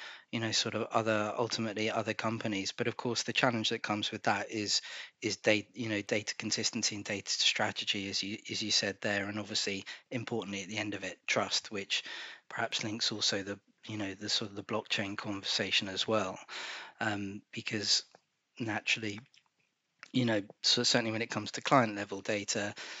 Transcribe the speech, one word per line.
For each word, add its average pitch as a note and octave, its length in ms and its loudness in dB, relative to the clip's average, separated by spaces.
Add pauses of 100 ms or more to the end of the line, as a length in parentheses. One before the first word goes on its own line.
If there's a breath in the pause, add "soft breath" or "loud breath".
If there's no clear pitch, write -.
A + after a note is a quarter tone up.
(320 loud breath)
you A#2+ 80 -2
know, A2 120 0
sort G#2+ 240 2
of A2 160 0
other, G#2+ 460 2
ultimately A2 520 0
other A2 240 0
companies. A2 580 -2
But A#2 160 -2
of A#2 100 -4
course, A#2 260 -2
the A#2+ 100 -4
challenge A#2 360 4
that A#2 120 -2
comes G#2 300 0
with G#2+ 120 -8
that G#2 280 0
is, G#2 300 2 (400 loud breath)
is G#2 160 0
da-, G#2+ 360 4
you A2+ 160 -4
know, G#2 120 0
data G#2 340 -2
consistency A2 600 -2
and G2+ 100 -8
data G2+ 260 -4
strategy, - 800 2
as F#2+ 120 -2
you, G2+ 160 -4 (140)
as G#2 100 -2
you G#2 100 0
said G2 300 2
there, G2+ 260 0
and G#2 120 -4
obviously, G2+ 460 -2 (260 loud breath)
importantly, G2+ 520 -4
at F2 60 -12
the G#2 80 -6
end G#2 180 -4
of G2 80 -8
it, F#2 240 -8
trust, - 440 0
which G2 320 -2 (460 loud breath)
perhaps - 340 -2
links A2+ 280 0
also G2+ 320 0
the, G2 160 -6 (280)
you G#2+ 100 -6
know, G2 180 -4
the G#2 140 -6
sort G#2 200 0
of G2 60 -14
the G2+ 80 -8
blockchain G#2+ 520 -2
conversation G2 720 0
as F#2+ 200 -2
well, G2+ 300 2 (640 loud breath)
um, G2+ 420 -2 (100)
because - 520 0 (560)
naturally, G#2+ 600 0 (920)
you B2+ 140 4
know, A2 160 4 (200)
so - 220 6
certainly A#2 280 4
when A2 100 0
it A2+ 80 -4
comes G#2+ 220 -2
to A#2+ 100 -6
client A#2 340 6
level G2+ 260 -4
data, G#2 520 0 (280 loud breath)